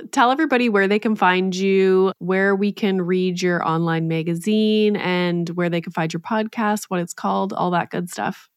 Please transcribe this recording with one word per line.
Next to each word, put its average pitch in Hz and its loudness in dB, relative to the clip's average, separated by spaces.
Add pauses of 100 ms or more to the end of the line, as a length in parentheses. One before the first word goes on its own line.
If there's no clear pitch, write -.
(100)
tell 254 4
everybody 269 0
where 196 4
they 208 2
can 214 0
find 185 2
you, 190 4
where 190 0
we 196 0
can 190 0
read 180 0
your 175 0
online 165 0
magazine, 208 0
and 175 0
where 175 -2
they 170 -2
can 170 -10
find 160 -4
your 165 -6
podcast, 220 -2
what 185 -4
it's 175 -8
called, 196 -2
all 175 -2
that 175 -2
good 180 -6
stuff. - -8